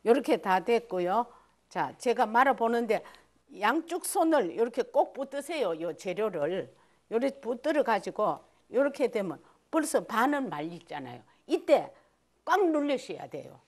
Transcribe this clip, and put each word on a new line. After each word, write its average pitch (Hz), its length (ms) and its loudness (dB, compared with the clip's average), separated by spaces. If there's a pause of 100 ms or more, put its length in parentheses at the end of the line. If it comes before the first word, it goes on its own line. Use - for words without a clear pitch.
요렇게 240 340 4
다 185 220 2
됐고요. 214 640 0 (420)
자, 143 300 -4
제가 240 280 2
말아보는데 233 760 2 (580)
양쪽 320 440 0
손을 311 480 2
이렇게 233 300 0
꼭 - 320 0
붙드세요. 269 680 -4
요 165 140 -6
재료를. 175 800 -4 (380)
요렇게 254 300 -2
붙들어 269 420 -2
가지고 196 580 0 (300)
요렇게 277 400 0
되면 185 320 -4 (280)
벌써 294 340 0
반은 262 460 0
말렸잖아요. 147 720 -10 (240)
이때 277 460 2 (520)
꽉 359 260 2
눌러셔야 262 580 -2
돼요. - 400 -14